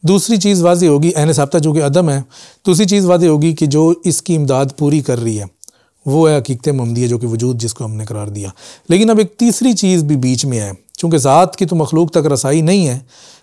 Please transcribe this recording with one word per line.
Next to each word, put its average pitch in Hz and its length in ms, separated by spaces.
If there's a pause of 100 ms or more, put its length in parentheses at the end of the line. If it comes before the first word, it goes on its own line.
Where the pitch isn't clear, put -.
दूसरी 196 340
चीज़ 190 260
वाज़े 175 240
होगी, 151 220
ऐन 156 240
साब्ता 147 260
जो 151 140
कि 156 80
अदम 151 280
है, 139 100 (460)
दूसरी 185 200
चीज़ 196 220
वाज़े 175 200
होगी 156 260
कि 156 140
जो 160 380
इसकी 170 300
इमदाद 139 440
पूरी 147 220
कर 123 180
रही 113 180
है 98 120 (560)
वो 156 220
है 151 100
हकीकत 127 320
महमदिया, 123 380
जो 120 100
कि 117 100
वजूद 117 300
जिसको 113 260
हमने 110 220
करार 104 240
दिया। 101 220 (380)
लेकिन 202 200
अब 220 100
एक - 200
तीसरी 240 340
चीज़ 185 320
भी 147 120
बीच 127 280
में 127 120
है, 101 160 (240)
चूँकि 165 200
ज़ात 147 380
की 190 100
तो 175 100
मखलूक 160 380
तक 160 120
रसाई 143 360
नहीं 180 240
है, 135 200 (380)